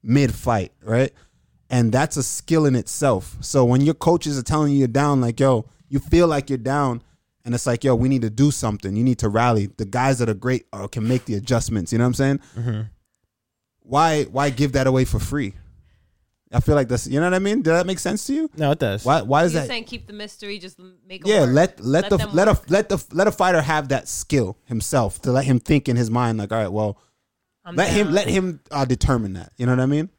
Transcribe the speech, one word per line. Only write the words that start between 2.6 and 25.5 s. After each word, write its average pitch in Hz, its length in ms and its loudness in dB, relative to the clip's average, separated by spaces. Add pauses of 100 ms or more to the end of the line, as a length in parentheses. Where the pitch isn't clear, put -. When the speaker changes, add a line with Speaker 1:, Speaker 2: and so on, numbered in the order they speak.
Speaker 1:
in 131 100 2
itself. - 680 -2
So 131 240 2
when 127 160 4
your 151 120 2
coaches 151 460 0
are 120 40 -8
telling 151 280 0
you 143 80 4
you're 131 80 4
down, 139 340 2
like, 117 180 -2
"Yo," 131 260 2 (240)
you 139 100 -2
feel 170 280 4
like 143 220 -2
you're 135 80 -2
down, 127 440 -2 (420)
and 120 100 -4
it's 120 140 -4
like, 120 160 -2
"Yo, 135 120 4
we 120 140 2
need 131 120 2
to 113 80 -2
do 131 220 2
something. 104 440 -4
You 113 80 0
need 127 160 2
to 110 100 0
rally." 110 380 2 (100)
The 110 80 -6
guys 123 340 0
that 117 100 0
are 110 40 0
great 120 380 -4
are, 101 160 -10
can 110 200 -6
make 127 180 0
the 110 100 -6
adjustments. 110 560 -2
You 113 60 0
know 120 80 4
what - 40 2
I'm 120 40 -2
saying? 135 260 0 (180)
Speaker 2:
Mm-hmm. 113 240 -6 (1000)
Speaker 1:
Why, 151 420 2
why 143 260 -2
give 135 240 -2
that 135 140 2
away 131 180 2
for - 140 -2
free? 127 340 -4 (1000)
I 120 80 2
feel 147 140 2
like 135 120 2
that's, 120 200 -4
you 139 120 0
know 170 60 2
what 180 80 2
I 185 60 2
mean? 202 220 0
Does 160 160 2
that 180 80 2
make 185 140 -4
sense - 280 -4
to 269 60 -2
you? 311 220 -2
Speaker 2:
No, 151 160 0
it 151 80 0
does. 104 240 -2
Speaker 1:
Why, 143 180 2
why 135 220 2
is 170 100 0
Speaker 3:
You're 156 100 -2
Speaker 1:
that? 131 40 -8
Speaker 3:
saying 233 160 -8
keep - 240 -16
the 208 60 -20
mystery, 208 460 -14
just 185 200 -20
l-, 185 140 -20 (120)
make 190 200 -18
'em - 40 0
Speaker 1:
Yeah, 208 120 4
Speaker 3:
work. 127 120 2
Speaker 1:
let, 170 280 2
let 135 220 2
Speaker 3:
Let 196 60 -6
Speaker 1:
the, 196 80 4
Speaker 3:
them 165 160 0
Speaker 1:
let 190 140 4
a, 214 60 4
Speaker 3:
work. - 160 -2
Speaker 1:
let 202 200 2
the, 190 220 -4
let 190 160 2
a 208 60 2
fighter 180 280 2
have 147 280 -2
that 135 180 -2
skill 110 560 -2
himself 117 600 -2
to 135 100 0
let 127 100 2
him 127 160 2